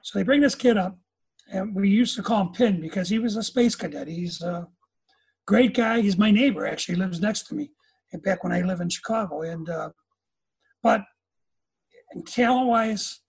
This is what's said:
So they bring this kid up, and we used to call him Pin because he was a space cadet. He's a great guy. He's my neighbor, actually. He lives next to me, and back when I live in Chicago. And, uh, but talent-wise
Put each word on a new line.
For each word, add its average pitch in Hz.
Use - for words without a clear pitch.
So -
they 196
bring 277
this 285
kid 233
up, 185
and 190
we 196
used 233
to 214
call 214
him 175
Pin 202
because 175
he 220
was 220
a 226
space 240
cadet. 147
He's 170
a 175
great 226
guy. 226
He's 202
my 214
neighbor, 214
actually. 175
He 180
lives 180
next 208
to -
me, 294
and 170
back 185
when 180
I 180
live 180
in 175
Chicago. 185
And, 165
uh, 160
but 220
talent-wise 233